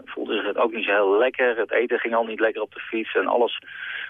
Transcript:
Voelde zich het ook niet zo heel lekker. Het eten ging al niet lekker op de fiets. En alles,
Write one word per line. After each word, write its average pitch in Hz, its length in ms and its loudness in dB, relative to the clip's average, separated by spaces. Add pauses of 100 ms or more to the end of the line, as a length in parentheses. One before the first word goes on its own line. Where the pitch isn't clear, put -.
Voelde - 320 -6
zich 101 80 -2
het 101 120 -2
ook 117 160 2
niet 107 120 -4
zo 101 60 0
heel 101 260 6
lekker. 123 400 2
Het 104 140 -2
eten 120 280 2
ging 117 160 -2
al 113 100 2
niet 110 140 -6
lekker 110 220 0
op 104 120 -6
de - 60 -14
fiets. - 360 -6
En 95 120 2
alles, 110 340 2 (480)